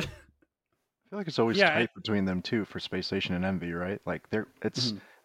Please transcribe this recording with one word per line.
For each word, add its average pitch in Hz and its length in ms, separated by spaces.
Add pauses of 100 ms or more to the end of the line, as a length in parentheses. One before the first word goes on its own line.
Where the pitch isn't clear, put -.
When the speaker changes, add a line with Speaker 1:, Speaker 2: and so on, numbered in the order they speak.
(1040)
Speaker 1:
I - 40
feel 202 100
like 185 80
it's 143 120
always 117 220
Speaker 2:
Yeah, 185 120
Speaker 1:
tight - 160
Speaker 2:
I - 60
Speaker 1:
between 101 300
them 92 160
too 107 240
for - 140
Space - 280
Station 98 280
and 90 100
Envy, 87 280
right? 90 320
Like - 260
they're, 107 160 (160)
it's 117 300
Speaker 3:
Mm-hmm. 98 40 (280)